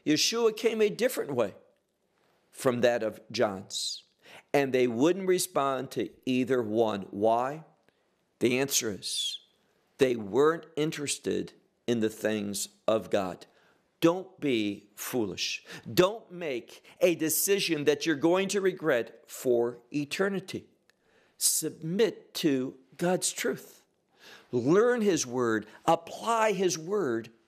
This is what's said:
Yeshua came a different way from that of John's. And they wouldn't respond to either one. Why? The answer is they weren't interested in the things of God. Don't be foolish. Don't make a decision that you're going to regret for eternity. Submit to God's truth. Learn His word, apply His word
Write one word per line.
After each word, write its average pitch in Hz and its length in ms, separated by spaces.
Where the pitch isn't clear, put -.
Yeshua 214 500
came 220 240
a 214 80
different 196 440
way 110 220
from 123 300
that 120 220
of 110 180
John's. 104 760
And 139 180
they 127 140
wouldn't 170 420
respond 139 640
to 113 160
either 127 380
one. 107 480
Why? 120 540
The 123 200
answer 131 320
is - 480
they 127 180
weren't 135 500
interested 143 760
in 120 140
the 107 100
things 104 580
of 107 220
God. 95 360
Don't 175 400
be 110 560
foolish. - 680
Don't 190 400
make 156 500
a 175 140
decision 156 680
that 147 200
you're 160 120
going 175 320
to 196 120
regret 151 680
for 117 520
eternity. 180 760
Submit 165 920
to 135 400
God's 180 360
truth. - 500
Learn 196 480
His 185 260
word, 117 400
apply 220 680
His 175 260
word 160 520